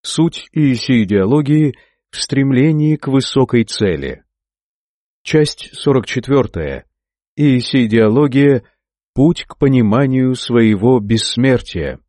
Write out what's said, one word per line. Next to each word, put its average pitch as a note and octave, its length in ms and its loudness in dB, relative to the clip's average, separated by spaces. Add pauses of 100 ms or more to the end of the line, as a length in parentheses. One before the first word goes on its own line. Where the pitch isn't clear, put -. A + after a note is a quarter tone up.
Суть - 540 -4
иеси-идеологии C3 1200 0 (360)
в - 60 -18
стремлении D3 800 0
к - 120 -10
высокой C3 560 0
цели. D#2 580 -6 (1000)
Часть - 520 -2
сорок C3 320 -2
четвёртая. G2 800 -4 (500)
Иеси-идеология. C3 1300 2 (500)
Путь D3+ 320 0
к - 140 -20
пониманию C3 760 2
своего A#2 640 2
бессмертия. G#2+ 1080 -2